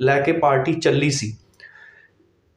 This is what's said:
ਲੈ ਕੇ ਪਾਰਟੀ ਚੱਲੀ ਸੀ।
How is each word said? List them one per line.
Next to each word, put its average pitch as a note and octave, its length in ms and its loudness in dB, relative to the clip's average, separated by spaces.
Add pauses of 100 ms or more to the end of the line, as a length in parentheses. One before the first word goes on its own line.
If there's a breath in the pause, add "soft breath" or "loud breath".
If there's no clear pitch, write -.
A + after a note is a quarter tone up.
ਲੈ C#3 200 2
ਕੇ D3+ 100 0
ਪਾਰਟੀ C#3+ 420 0
ਚੱਲੀ C#3+ 360 0
ਸੀ। A2 260 -6 (1200 loud breath)